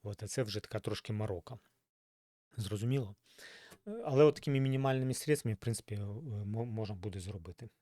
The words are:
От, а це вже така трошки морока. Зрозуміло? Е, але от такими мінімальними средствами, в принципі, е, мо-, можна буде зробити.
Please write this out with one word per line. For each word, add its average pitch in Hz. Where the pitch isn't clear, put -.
От, 104
а 107
це 131
вже 104
така -
трошки -
морока. 104
Зрозуміло? 107
Е, 220
але 139
от 147
такими 139
мінімальними 131
средствами, 131
в -
принципі, -
е, 101
мо-, 107
можна 110
буде 95
зробити. 92